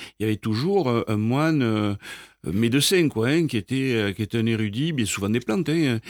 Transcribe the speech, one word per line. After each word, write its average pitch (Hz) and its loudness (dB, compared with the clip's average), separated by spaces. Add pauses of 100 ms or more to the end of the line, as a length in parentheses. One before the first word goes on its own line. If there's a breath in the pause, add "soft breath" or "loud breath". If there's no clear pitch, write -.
(180 loud breath)
il - -4
y 107 0
avait 107 0
toujours, 135 0
euh, 117 2
un 107 0
moine, 135 2
euh, 107 2 (480 loud breath)
médecin, 123 2
quoi, 113 0
hein, 160 2
qui 117 -2
était, 131 -2
euh, 101 0
qui 101 -4
était 113 -2
un 113 2
érudit, 113 -2
bien 123 0
souvent 98 -2
des 113 2
plantes, 185 -2
hein, 147 2 (120)